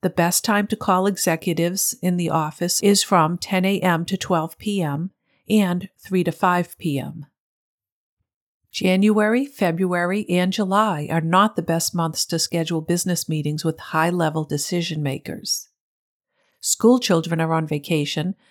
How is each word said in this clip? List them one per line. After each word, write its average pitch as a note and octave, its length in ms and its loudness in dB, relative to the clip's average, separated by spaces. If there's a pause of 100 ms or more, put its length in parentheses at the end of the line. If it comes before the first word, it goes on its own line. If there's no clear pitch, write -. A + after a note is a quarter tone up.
The F3+ 100 0
best F3 340 0
time G3+ 240 2
to G#3+ 80 -2
call F#3 300 2
executives F3 920 0
in F3+ 160 0
the E3+ 140 0
office D#3+ 520 -2
is G3+ 200 4
from E3+ 340 2
ten F#3 300 -2
A G3 140 0
M F3 260 0
to F#3+ 100 -4
twelve E3 420 -2
P G3+ 220 -4
M D#3 300 -2 (380)
and F#3 500 2
three F#3 260 0
to D#3+ 80 0
five F3+ 460 0
P C#3+ 200 -2
M. - 280 -10 (1400)
January, G#3 760 2
February, F3+ 840 0
and F3+ 240 2
July G3 580 0
are D#3+ 120 0
not F#3 340 4
the E3+ 60 -2
best E3+ 320 -2
months E3 320 -2
to E3 120 -4
schedule E3 440 -2
business F3 440 -2
meetings D3+ 380 -4
with D#3+ 160 -2
high-level D#3+ 640 0
decision D#3+ 580 -4
makers. - 680 -6 (920)
School - 380 4
children E3 420 0
are D#3+ 140 0
on D#3+ 120 0
vacation, D#3 680 -2 (160)